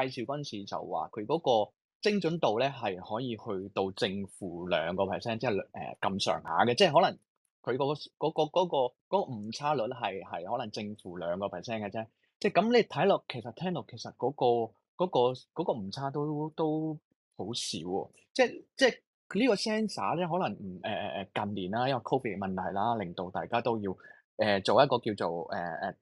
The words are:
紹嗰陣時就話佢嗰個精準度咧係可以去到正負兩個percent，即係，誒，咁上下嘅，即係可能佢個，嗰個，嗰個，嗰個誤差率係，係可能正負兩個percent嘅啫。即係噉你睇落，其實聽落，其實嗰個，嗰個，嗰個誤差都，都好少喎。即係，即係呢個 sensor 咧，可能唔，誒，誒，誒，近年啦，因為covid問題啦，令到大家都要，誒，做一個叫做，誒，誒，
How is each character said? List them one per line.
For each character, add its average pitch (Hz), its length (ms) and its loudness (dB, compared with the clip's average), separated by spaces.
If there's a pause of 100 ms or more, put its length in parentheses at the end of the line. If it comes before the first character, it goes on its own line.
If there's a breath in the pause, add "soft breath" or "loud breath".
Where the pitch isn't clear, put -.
紹 127 160 -6
嗰 139 140 -4
陣 143 100 -8
時 101 160 -8
就 92 180 -6
話 85 300 -4
佢 107 140 -6
嗰 147 120 0 (280)
個 - 60 -12 (280)
精 208 200 2
準 165 180 0
度 117 200 2
咧 131 120 2
係 113 300 -4
可 107 200 -4
以 131 160 -2
去 101 380 -6
到 98 180 2
正 104 180 0 (160)
負 87 420 -8
兩 85 260 2
個 98 100 2
percent， 101 340 -2
即 131 100 -2
係， 113 80 2
誒， - 440 -8
咁 98 220 0
上 80 220 0
下 82 60 -6 (140)
嘅， 120 120 4
即 202 80 8
係 160 80 6
可 156 80 8 (100)
能 202 80 -8 (440)
佢 127 140 0
個， 139 80 0
嗰 151 480 -4
個， 160 120 2
嗰 175 240 2
個， 165 80 0
嗰 127 160 2 (160)
個 185 240 0
誤 110 240 -8
差 147 180 0
率 123 80 2
係， 107 400 -2
係 90 300 -8
可 123 60 0
能 117 120 -6
正 107 260 -8
負 90 220 -12
兩 87 220 -2
個 101 60 -2
percent 101 380 -6
嘅 101 60 -4
啫。 110 160 -6 (320)
即 208 120 2
係 - 20 -10 (100)
噉 226 100 2
你 240 120 8
睇 151 220 0
落， 180 220 4
其 123 140 -6
實 117 120 -10
聽 180 180 -4
落， 143 180 -4
其 117 60 -14
實 110 200 -12
嗰 127 160 0
個， 120 720 0
嗰 180 40 0
個， 127 540 0
嗰 - 20 -2
個 202 80 0
誤 98 180 -4
差 139 220 -6
都， 147 380 -2
都 156 460 0 (400)
好 92 100 -6
少 110 320 -4
喎。 87 300 -4 (260 soft breath)
即 262 80 4
係， - 200 -2 (140)
即 269 100 4
係 220 80 4 (460)
呢 262 60 4
個 226 80 6
sensor 202 600 0
咧， 180 100 0
可 165 120 0
能 147 140 0
唔， 92 300 -10
誒， - 0 -
誒， 98 500 -4
誒， 107 120 -2
近 104 100 -4
年 95 160 -4
啦， 120 180 0
因 139 60 2
為 120 80 -2
covid 120 360 0
問 98 120 -2
題 92 240 -4
啦， 110 220 2
令 87 180 -4
到 90 160 -6
大 85 160 -4
家 117 160 0
都 113 160 0
要， 98 180 -4 (400 loud breath)
誒， 101 260 2
做 117 220 8
一 - 20 2
個 127 120 2
叫 107 160 -2
做， 87 340 -4
誒， - 60 -6
誒， 87 480 -4